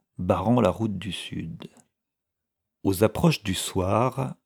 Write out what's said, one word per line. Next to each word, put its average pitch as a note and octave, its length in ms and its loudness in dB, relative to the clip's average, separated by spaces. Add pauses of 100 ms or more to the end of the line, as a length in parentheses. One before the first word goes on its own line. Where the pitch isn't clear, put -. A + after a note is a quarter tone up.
(180)
barrant F#2+ 420 2
la F#2 120 4
route G#2+ 260 -4
du F2 160 -8
sud. - 560 -10 (1120)
Aux G2 200 2
approches D3+ 400 4
du F#2+ 100 -2
soir, A2+ 800 -2 (120)